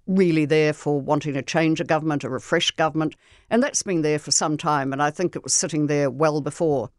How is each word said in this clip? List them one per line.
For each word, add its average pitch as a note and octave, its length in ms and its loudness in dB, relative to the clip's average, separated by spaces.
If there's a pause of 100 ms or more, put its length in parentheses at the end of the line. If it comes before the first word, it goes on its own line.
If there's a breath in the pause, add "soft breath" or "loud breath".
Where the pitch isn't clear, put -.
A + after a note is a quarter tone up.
really F3 400 4
there D3+ 260 4
for D3 260 -2
wanting C#3+ 360 -2
to C3+ 80 -4
change D#3+ 360 0
a F3 60 -4
government, D#3 400 -2
a A#2+ 60 -6
refreshed D3 480 -2
government, D#3 380 -2 (340 soft breath)
and A#3 120 2
that's - 200 -2
been F3+ 180 -2
there D3+ 180 2
for D3+ 120 -10
some D3+ 260 0
time, C#3 380 0
and C#3 80 -2
I D3 80 2
think E3+ 260 -4
it - 80 -10
was - 80 -6
sitting D3+ 360 0
there C#3+ 220 2
well D3+ 300 0
before C#3 480 0 (100)